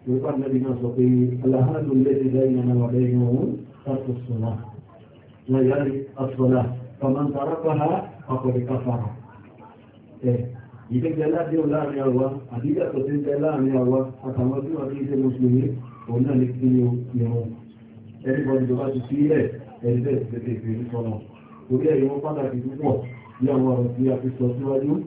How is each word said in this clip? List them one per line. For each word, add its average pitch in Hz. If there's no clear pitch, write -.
Yorùbá 131
Nàbí 131
náà 131
sọ 120
pé, 127
"Alahadu 135
lẹ́sẹ̀ 131
lẹ́yìn 127
náà 123
wà 120
lẹ́yìn 123
òun, 131
ká 135
tó 127
sùn 120
náà." 110
لا 131
يعرف 135
الصلاة، 127
فمن 135
تركها 156
فقد 127
كفر. 123
Ẹ, 123
ìgbẹ́jẹ́ 151
láti 160
ọ̀ 151
láàrin 143
àwa, 131
àbí 123
ìyàtọ̀ 151
tí 143
ń 143
bẹ 143
láàrin 139
àwa, 127
àtàwọn 127
tí 156
wọ́n 139
kìí 139
ṣe 139
Mùsùlùmí, 127
òun 123
náà 143
ní 127
kí 127
ni 127
o, 120
ìrun. 117
Everybody 131
tó 123
bá 123
ti 131
fi 139
ilẹ̀, 147
ẹni 120
bẹ́ẹ̀ 131
ti 113
tètè 117
fi 107
ń 117
sọnù. 117
Torí 127
ẹ̀, 143
ìrun 139
pàtàkì 143
púpọ̀ 135
ní 127
àwọn 131
ọ̀rọ̀ 120
tí 123
a 131
fi 131
sọ 123
síwájú. 139